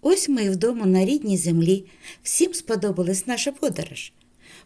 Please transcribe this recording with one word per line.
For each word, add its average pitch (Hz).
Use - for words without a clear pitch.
Ось 370
ми 247
і 196
вдома 220
на 185
рідній 220
землі. 170
Всім 359
сподобалась 190
наша 247
подорож. 165